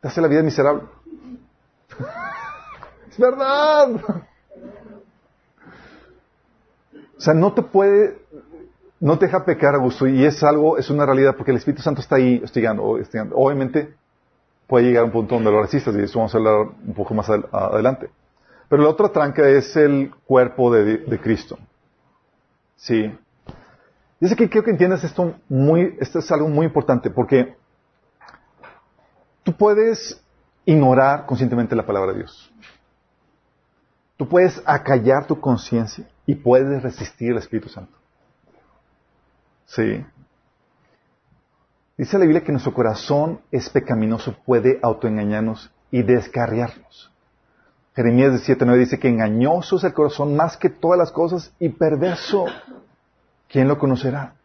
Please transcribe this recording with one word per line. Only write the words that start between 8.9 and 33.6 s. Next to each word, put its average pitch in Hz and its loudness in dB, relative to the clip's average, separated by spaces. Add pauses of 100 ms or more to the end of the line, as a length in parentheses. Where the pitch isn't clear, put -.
no 156 2
te 190 2
deja 185 -2
pecar 143 2
a - 2
gusto, 127 0
y 131 4
es 147 0
algo, 151 4
es 139 -4
una 147 0
realidad, 135 2
porque - -2
el 120 0
Espíritu 143 -4
Santo 139 -4
está - -2
ahí 127 4
hostigando, 110 -4
hostigando. 107 -6
Obviamente, 135 -2 (720)
puede 123 4
llegar 120 4
a 117 2
un 113 -6
punto 117 -2
donde 110 2
lo 107 4
resistas, 117 -2
y 101 0
eso 101 -4
vamos 110 -4
a 113 2
hablar 107 2 (180)
un 104 -10
poco 101 -8
más 107 -4
adel-, 107 0
adelante. 107 -2 (580)
Pero 147 4
la 151 6
otra 196 2
tranca 147 2
es 139 4
el 143 2 (120)
cuerpo 123 2
de, 110 4
de 113 -6
Cristo. - -4 (1120)
Sí. 107 -4 (1000)
Y 165 -2
es 185 2
que 240 2
quiero 214 0
que 226 0
entiendas 180 0
esto 170 -4 (120)
muy, 151 2
esto 151 -6
es 160 -6
algo 151 0
muy 151 0
importante, 123 0
porque 123 0 (1900)
tú 170 -4
puedes 214 0 (440)
ignorar 139 4
conscientemente 120 -2
la 107 -4
palabra 95 -2
de 98 -8
Dios. - -18 (1600)